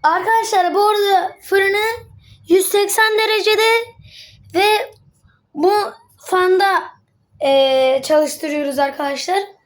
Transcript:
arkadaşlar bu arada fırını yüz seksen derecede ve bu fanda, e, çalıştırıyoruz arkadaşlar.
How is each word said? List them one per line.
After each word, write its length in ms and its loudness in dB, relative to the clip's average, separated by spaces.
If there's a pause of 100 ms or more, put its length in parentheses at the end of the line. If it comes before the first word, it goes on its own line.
arkadaşlar 680 0
bu 160 2
arada 540 -2
fırını 640 -2 (420)
yüz 180 2
seksen 520 0
derecede 500 0 (880)
ve 360 0 (640)
bu 200 0 (440)
fanda, 680 0 (600)
e, 580 2
çalıştırıyoruz 760 -2
arkadaşlar. 640 -4 (220)